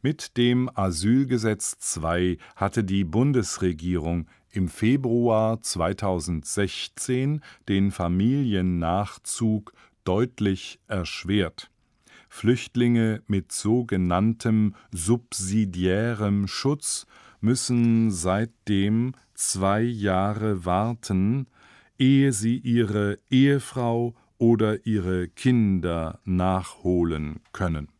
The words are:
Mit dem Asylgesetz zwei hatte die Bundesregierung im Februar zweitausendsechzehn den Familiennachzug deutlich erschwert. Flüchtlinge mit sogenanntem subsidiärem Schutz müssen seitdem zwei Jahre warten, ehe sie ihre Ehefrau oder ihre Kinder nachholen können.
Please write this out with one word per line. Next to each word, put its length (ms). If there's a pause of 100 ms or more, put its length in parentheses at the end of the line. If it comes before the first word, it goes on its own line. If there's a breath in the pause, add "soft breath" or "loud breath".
Mit 380
dem 360
Asylgesetz 1040
zwei 600 (180 loud breath)
hatte 260
die 220
Bundesregierung 1200 (280 soft breath)
im 140
Februar 920
zweitausendsechzehn 1800 (280 loud breath)
den 220
Familiennachzug 1800 (320 soft breath)
deutlich 760 (100)
erschwert. 840 (580 soft breath)
Flüchtlinge 960
mit 260
sogenanntem 1200 (160 loud breath)
subsidiärem 1600
Schutz 580 (340 loud breath)
müssen 680
seitdem 1040 (200 soft breath)
zwei 460
Jahre 880
warten, 800 (520 soft breath)
ehe 340
sie 260
ihre 580 (140)
Ehefrau 840 (220 soft breath)
oder 480
ihre 440
Kinder 960
nachholen 1160 (120)
können. 360 (100)